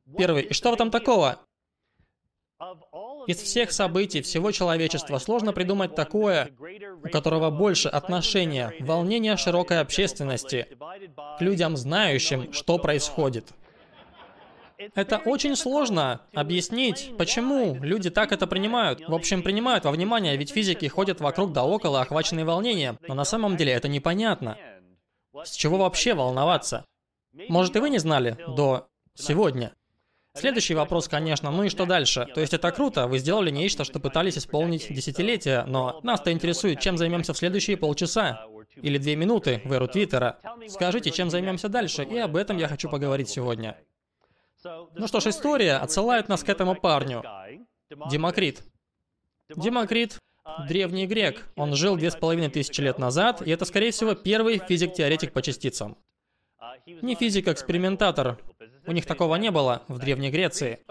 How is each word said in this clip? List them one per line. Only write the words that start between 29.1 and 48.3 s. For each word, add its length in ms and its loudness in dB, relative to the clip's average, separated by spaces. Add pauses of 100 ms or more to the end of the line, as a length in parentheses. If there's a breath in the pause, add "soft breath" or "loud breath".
сегодня? 580 0 (640)
Следующий 380 0
вопрос, 340 0
конечно, 440 -2
ну 100 2
и 80 2
что 160 0
дальше? 480 2
То 80 0
есть 140 0
это 160 2
круто, 340 2
вы 140 0
сделали 320 2
нечто, 320 -2
что 160 -6
пытались 360 0
исполнить 560 -2
десятилетия, 760 0
но 340 -2
нас-то 300 0
интересует, 480 0
чем 180 0
займёмся 360 0
в 40 -4
следующие 400 0
полчаса 720 0 (300)
или 200 0
две 180 0
минуты 480 2
в 80 -4
эру 160 2
Твиттера. 520 0 (280)
Скажите, 440 0
чем 180 0
займёмся 400 -2
дальше, 340 -2
и 140 -6
об 180 -2
этом 220 0
я 100 -2
хочу 220 -6
поговорить 400 -2
сегодня. 480 -4 (880)
Ну 420 -10
что 140 0
ж, 80 0
история 480 2
отсылает 540 0
нас 140 0
к 60 -4
этому 240 2
парню. 500 0 (880)
Демокрит. 540 -2 (920)